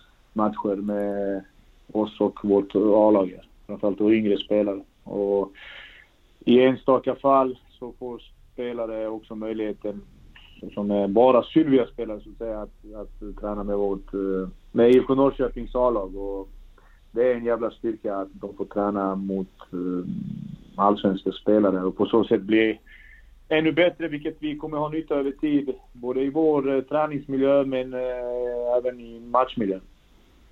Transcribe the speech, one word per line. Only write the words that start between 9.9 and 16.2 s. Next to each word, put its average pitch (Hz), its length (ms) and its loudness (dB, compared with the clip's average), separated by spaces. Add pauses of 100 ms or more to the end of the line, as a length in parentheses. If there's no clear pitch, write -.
som 101 160 -2
är 101 180 2
bara 120 340 6
Sylvia-spelare 120 760 0
så 110 100 -20
att 95 80 -20
säga, 113 220 -8
att, 104 340 -16
att 104 460 -14
träna 104 240 -6
med 101 120 -4
vårt, 98 380 -4
eh, 95 340 -2 (240)
med 120 180 6
I 127 80 8
F 127 80 2
K 135 80 2
Norrköpings 131 600 0
A-lag. 113 420 0
Och 98 320 -8 (640)